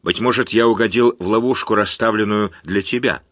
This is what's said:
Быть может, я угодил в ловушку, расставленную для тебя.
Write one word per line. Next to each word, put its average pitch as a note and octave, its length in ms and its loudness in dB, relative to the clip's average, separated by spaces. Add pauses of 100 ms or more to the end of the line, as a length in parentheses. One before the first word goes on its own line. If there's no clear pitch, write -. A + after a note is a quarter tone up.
Быть F2+ 180 -2
может, A#2+ 300 0
я A#2 160 4
угодил A#2 520 2
в F2+ 100 -6
ловушку, A#2 460 0
расставленную G#2 760 0 (120)
для G2 180 -2
тебя. A#2+ 500 -4